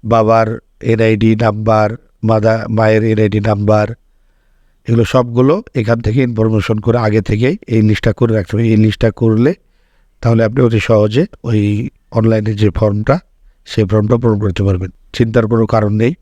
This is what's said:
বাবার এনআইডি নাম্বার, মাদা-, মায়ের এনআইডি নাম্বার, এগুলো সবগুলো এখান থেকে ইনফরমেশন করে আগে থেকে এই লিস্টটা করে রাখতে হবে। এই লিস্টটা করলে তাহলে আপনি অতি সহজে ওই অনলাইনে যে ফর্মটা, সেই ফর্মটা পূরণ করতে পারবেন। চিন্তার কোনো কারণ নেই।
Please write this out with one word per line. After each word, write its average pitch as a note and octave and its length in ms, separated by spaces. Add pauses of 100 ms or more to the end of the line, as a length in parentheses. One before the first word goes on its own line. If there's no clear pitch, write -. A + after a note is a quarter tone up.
বাবার A2+ 540 (220)
এনআইডি A2 560
নাম্বার, G#2+ 540 (340)
মাদা-, A2 440
মায়ের A2 360
এনআইডি G#2+ 360
নাম্বার, G#2 500 (960)
এগুলো A#2 160
সবগুলো B2+ 580 (120)
এখান A#2 260
থেকে A2+ 220
ইনফরমেশন A2 560
করে A#2 200
আগে A2 220
থেকে A#2+ 360 (100)
এই A2+ 160
লিস্টটা G#2+ 300
করে A2+ 220
রাখতে G#2 220
হবে। A2+ 120
এই A2 80
লিস্টটা A2 340
করলে A2+ 440 (680)
তাহলে A2+ 240
আপনি A2+ 180
অতি A2+ 180
সহজে G#2+ 460 (160)
ওই G#2 480 (200)
অনলাইনে A2 440
যে G#2 160
ফর্মটা, G#2+ 480 (480)
সেই - 180
ফর্মটা G#2+ 320
পূরণ A2 220
করতে G2+ 240
পারবেন। F#2+ 280 (220)
চিন্তার A2+ 340
কোনো A2+ 200
কারণ G#2+ 260
নেই। A#2 300